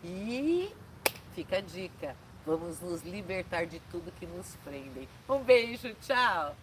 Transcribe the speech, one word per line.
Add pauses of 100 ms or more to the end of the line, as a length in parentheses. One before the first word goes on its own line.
E (600)
fica
a
dica: (300)
vamos
nos
libertar
de (120)
tudo
que
nos
prendem. (200)
Um
beijo,
tchau!